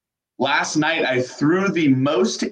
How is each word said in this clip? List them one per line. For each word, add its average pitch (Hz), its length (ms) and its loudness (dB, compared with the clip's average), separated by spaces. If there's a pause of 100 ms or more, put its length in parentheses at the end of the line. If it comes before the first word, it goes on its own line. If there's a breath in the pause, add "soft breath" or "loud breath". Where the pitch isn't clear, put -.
(400)
last 151 380 -2
night 156 280 0
I 127 160 0
threw 170 480 0
the 160 200 2
most 151 600 0